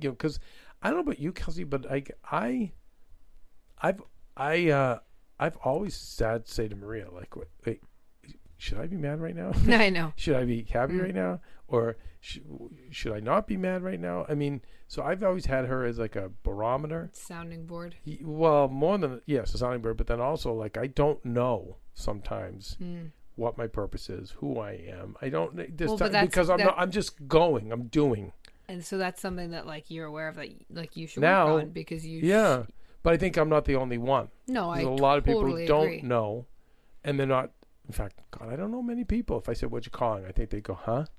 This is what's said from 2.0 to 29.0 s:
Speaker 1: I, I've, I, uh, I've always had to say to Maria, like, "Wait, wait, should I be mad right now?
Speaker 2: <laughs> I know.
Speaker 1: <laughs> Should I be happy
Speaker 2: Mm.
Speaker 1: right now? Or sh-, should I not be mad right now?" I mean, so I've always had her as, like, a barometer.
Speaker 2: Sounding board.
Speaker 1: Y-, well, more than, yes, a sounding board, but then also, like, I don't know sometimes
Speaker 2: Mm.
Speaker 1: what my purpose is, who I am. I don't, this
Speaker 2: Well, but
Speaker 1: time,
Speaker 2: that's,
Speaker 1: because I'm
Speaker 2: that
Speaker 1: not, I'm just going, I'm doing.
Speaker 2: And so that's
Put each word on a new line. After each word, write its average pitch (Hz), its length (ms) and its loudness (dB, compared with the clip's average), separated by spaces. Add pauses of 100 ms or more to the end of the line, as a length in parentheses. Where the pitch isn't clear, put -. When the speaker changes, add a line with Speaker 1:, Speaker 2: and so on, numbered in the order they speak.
Speaker 1:
I, 220 400 -2 (1080)
I've, 190 180 0 (360)
I, 160 340 2
uh, 135 280 4 (400)
I've 160 200 0
always 160 600 -2
had 113 280 0
to - 60 -14
say 113 160 -2
to 104 80 -10
Maria, 101 340 -10
like, - 260 -14
"Wait, - 120 -12 (160)
wait, - 180 -4 (760)
should - 200 -2
I - 80 0
be 180 100 -4
mad 151 240 -4
right 165 160 -6
now? 185 240 -4
Speaker 2:
<laughs> - 80 8
I 220 220 8
know. 165 240 0
Speaker 1:
<laughs> - 20 -6
Should 151 200 2
I 127 80 2
be 117 260 0
happy 135 240 0
Speaker 2:
Mm. 185 80 2
Speaker 1:
right 185 120 -2
now? 180 260 -2 (260)
Or 117 300 2 (240)
sh-, - 200 -12 (500)
should 127 220 -6
I 107 80 -6
not 139 260 0
be 208 100 -2
mad 185 260 -2
right 180 180 -6
now?" 175 280 -4
I 151 60 -2
mean, 143 260 -2 (260)
so - 160 -8
I've 175 200 -2
always 185 240 2
had 131 200 2
her 127 180 0
as, 117 140 -2
like, 113 180 -4
a 98 140 -6 (120)
barometer. 143 720 -2
Speaker 2:
Sounding 165 500 -12
board. 170 300 -12 (120)
Speaker 1:
Y-, 151 160 -8
well, 151 460 6
more 151 300 2
than, 135 280 -2
yes, 131 280 2
a - 40 -2
sounding 123 220 0
board, 113 160 -2
but 110 120 2
then 117 120 2
also, 131 320 0
like, 110 240 -4
I 117 120 -2
don't 143 360 4
know 120 520 0 (180)
sometimes 101 880 -6
Speaker 2:
Mm. 175 280 -8 (260)
Speaker 1:
what 117 200 -2
my 117 100 -4
purpose - 440 -4
is, 95 220 -10
who 139 260 -4
I 104 140 -6
am. 95 500 -12
I 135 80 -4
don't, 160 260 -2
this 165 320 -4
Speaker 2:
Well, 214 80 0
but - 100 2
Speaker 1:
time, 202 60 -2
Speaker 2:
that's, 202 180 6
Speaker 1:
because 175 200 4
I'm 180 80 4
Speaker 2:
that 202 60 6
Speaker 1:
not, 185 140 8
I'm 180 120 2
just 170 380 -4
going, 143 440 4
I'm 120 120 -2
doing. 117 480 2 (360)
Speaker 2:
And 175 160 -10
so 196 140 -6
that's 185 240 -4